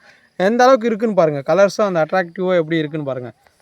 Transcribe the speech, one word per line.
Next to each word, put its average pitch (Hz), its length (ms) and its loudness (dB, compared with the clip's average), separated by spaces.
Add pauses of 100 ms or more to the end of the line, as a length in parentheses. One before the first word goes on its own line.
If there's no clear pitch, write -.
(460)
எந்த 240 200 2
அளவுக்கு 240 240 4
இருக்குன்னு 220 300 -2
பாருங்க, 151 300 0
கலர்ஸும் 196 400 2
அந்த 175 160 -2
அட்ராக்டிவா 180 560 -4
எப்படி 160 200 -2
இருக்குன்னு 151 280 -6
பாருங்க. 123 220 -8 (300)